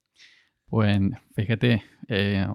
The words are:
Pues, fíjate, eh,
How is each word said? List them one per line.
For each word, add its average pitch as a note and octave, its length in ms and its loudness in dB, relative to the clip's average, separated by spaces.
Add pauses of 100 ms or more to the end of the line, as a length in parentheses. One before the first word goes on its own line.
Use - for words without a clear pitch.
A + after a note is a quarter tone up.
(680)
Pues, G#2 300 2 (380)
fíjate, A2 480 0 (240)
eh, G2+ 360 0 (100)